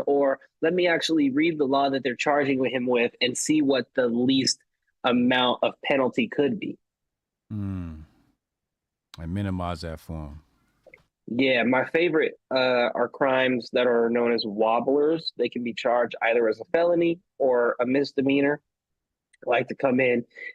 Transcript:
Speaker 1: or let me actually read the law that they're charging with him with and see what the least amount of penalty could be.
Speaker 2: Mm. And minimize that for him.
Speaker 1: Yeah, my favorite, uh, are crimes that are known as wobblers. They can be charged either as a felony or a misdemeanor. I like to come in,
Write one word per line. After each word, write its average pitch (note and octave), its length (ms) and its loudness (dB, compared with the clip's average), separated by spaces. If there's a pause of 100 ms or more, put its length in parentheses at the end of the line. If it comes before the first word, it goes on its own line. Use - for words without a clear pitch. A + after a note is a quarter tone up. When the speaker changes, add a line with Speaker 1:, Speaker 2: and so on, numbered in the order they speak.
Speaker 1:
or C#3 320 2 (240)
let E3 100 2
me F3+ 140 2
actually D#3+ 440 0
read D#3 280 0
the D3 60 0
law C#3 260 2
that C3+ 140 -2
they're B2 100 -2
charging C#3 460 0
with B2+ 100 0
him B2 160 -4
with A#2+ 340 0
and B2 160 -2
see D#3 240 0
what C3+ 360 0
the B2+ 100 2
least B2 540 0 (420)
amount B2 640 2
of A2+ 100 -2 (100)
penalty B2+ 440 0
could C3 320 -2
be. - 180 -10 (720)
Speaker 2:
Mm. F#2 500 -8 (1160)
And E2 160 -8
minimize F2+ 460 -4
that D#2+ 180 -10
for - 140 -16 (160)
him. D2 120 -18 (840)
Speaker 1:
Yeah, B2 380 0
my B2+ 220 2
favorite, D#3+ 520 0 (160)
uh, B2+ 400 2
are A#2+ 140 0
crimes C3 640 0
that B2 160 2
are A#2 220 2
known A#2+ 220 2
as A2+ 140 0
wobblers. A#2+ 920 0
They A#2+ 120 0
can A#2+ 160 -8
be A#2 100 -6
charged A#2+ 480 0
either A#2 260 2
as A2 120 -2
a A2 60 -14
felony E3+ 520 2 (200)
or B2 420 2
a B2 60 0
misdemeanor. C#3 720 0 (840)
I - 40 0
like B2+ 180 0
to - 60 -10
come C3 260 0
in, B2 240 2 (300)